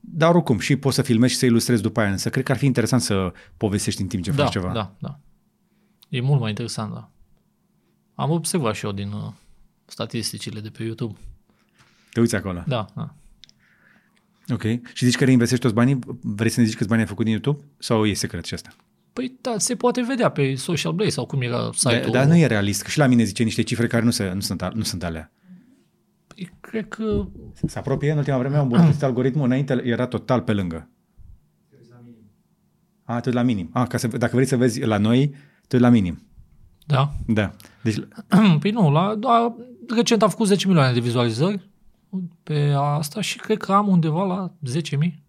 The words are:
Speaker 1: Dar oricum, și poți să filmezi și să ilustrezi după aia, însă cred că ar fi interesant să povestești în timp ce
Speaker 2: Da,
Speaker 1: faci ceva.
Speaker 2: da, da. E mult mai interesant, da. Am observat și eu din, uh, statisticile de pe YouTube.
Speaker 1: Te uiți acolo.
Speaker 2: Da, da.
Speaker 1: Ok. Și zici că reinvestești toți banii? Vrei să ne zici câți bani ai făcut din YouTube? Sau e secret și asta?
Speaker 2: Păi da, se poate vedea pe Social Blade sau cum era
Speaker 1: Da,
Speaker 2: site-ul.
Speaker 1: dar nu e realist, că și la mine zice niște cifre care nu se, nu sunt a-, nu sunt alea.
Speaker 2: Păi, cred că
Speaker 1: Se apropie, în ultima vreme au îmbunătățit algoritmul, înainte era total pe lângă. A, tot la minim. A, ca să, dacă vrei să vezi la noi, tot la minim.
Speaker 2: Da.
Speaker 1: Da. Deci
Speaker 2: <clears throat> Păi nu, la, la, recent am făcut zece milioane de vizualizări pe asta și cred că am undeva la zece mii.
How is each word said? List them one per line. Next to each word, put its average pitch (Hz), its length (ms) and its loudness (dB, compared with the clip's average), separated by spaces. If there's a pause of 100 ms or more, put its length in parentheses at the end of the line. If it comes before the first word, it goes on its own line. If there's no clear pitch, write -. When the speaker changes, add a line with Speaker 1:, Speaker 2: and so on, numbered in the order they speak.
Speaker 1:
Dar 165 340 2
oricum, 165 240 2
și 139 180 0
poți 139 200 -2
să 131 60 2
filmezi 123 300 4
și - 60 -4
să 131 80 2
ilustrezi 117 360 2
după 107 180 0
aia, 101 100 2
însă 98 200 -4
cred 135 140 -2
că 139 80 -2
ar 117 60 0
fi 143 80 0
interesant 123 360 2
să 95 300 0 (240)
povestești 104 460 -2
în 95 60 -4
timp 92 140 -6
ce 92 80 -6
Speaker 2:
Da, 135 120 0
Speaker 1:
faci 117 100 0
ceva. 92 200 -4
Speaker 2:
da, 101 260 -6
da. - 220 -12 (880)
E 127 120 -6
mult 135 200 2
mai 110 80 -2
interesant, 110 460 -6
da. 117 160 -16 (1040)
Am 135 160 -4
observat 160 440 -2
și - 100 -10
eu 107 80 -6
din, 101 200 -8
uh, 104 200 -10 (520)
statisticile 110 760 -8
de 107 80 -12
pe - 140 -14
YouTube. 113 360 -8 (920)
Speaker 1:
Te 117 80 0
uiți 117 160 2
acolo. 90 300 -4
Speaker 2:
Da, 117 280 -4
da. - 200 -12 (1400)
Speaker 1:
Ok. 113 100 -6 (300)
Și - 120 -4
zici 123 120 4
că - 80 2
reinvestești 123 400 4
toți 113 120 2
banii? 131 220 4 (240)
Vrei 110 280 -2
să 127 100 -2
ne 113 60 6
zici 107 100 -2
câți 107 120 -4
bani 113 120 2
ai 110 60 0
făcut 107 180 -6
din 110 80 0
YouTube? 143 300 -2 (160)
Sau 110 280 0
e 104 80 2
secret - 300 -6
și - 100 -10
asta? - 160 -16 (420)
Speaker 2:
Păi 254 280 -10
da, 240 180 -6
se 226 180 -4
poate 247 260 0
vedea 233 280 0
pe 139 240 -2
Social 156 380 -4
Blade 185 180 0
sau 127 160 -6
cum 131 160 -4
era 120 200 -2
Speaker 1:
Da, 113 100 -4
Speaker 2:
site-ul. 131 380 0
Speaker 1:
dar 127 160 4
nu 165 100 6
e 160 100 6
realist, 101 360 0
că - 60 -12
și - 100 -2
la 147 80 6
mine 123 160 6
zice 104 200 0
niște 113 200 0
cifre 117 240 -2
care 117 180 0
nu 120 60 4
se, 98 220 -2
nu 98 80 -4
sunt 90 220 -6
a-, 90 120 -4
nu 110 80 -4
sunt 90 220 -6
alea. 80 280 -10 (960)
Speaker 2:
Păi, - 340 -16
cred - 280 -10
că 208 380 -4 (400)
Speaker 1:
Se - 120 -6
apropie, 139 320 -2
în 156 80 0
ultima 135 200 0
vreme 135 180 -2
au 147 60 4
îmbunătățit 143 400 4
algoritmul, 131 420 0
înainte 127 400 0
era 120 220 0
total 127 340 0
pe 139 120 -2
lângă. 87 360 -4 (2250)
A, 117 160 -4
tot 123 120 -2
la 120 100 0
minim. 104 300 0
A, 123 140 0
ca - 100 -4
să, 117 100 -2
dacă 113 280 -2
vrei 131 120 4
să 127 100 0
vezi 117 280 2
la 110 140 2
noi, 123 360 2 (340)
tot 127 120 2
la 123 80 6
minim. 92 340 2 (640)
Speaker 2:
Da. 139 280 0 (120)
Speaker 1:
Da. 104 280 0 (280)
Deci 110 140 0 (320)
Speaker 2:
<clears throat> 190 320 6
Păi 190 100 0
nu, 208 200 2
la, 190 300 2
la, 233 360 2 (380)
recent 226 280 2
am 214 60 4
făcut 214 180 0
zece 190 200 2
milioane 151 260 4
de 120 80 2
vizualizări 120 680 0 (720)
pe 147 340 0
asta 147 440 -2
și - 180 -6
cred - 200 -2
că 196 140 -4
am 202 160 4
undeva 170 360 2
la 185 280 -4 (100)
zece 143 340 -4
mii. 160 320 -2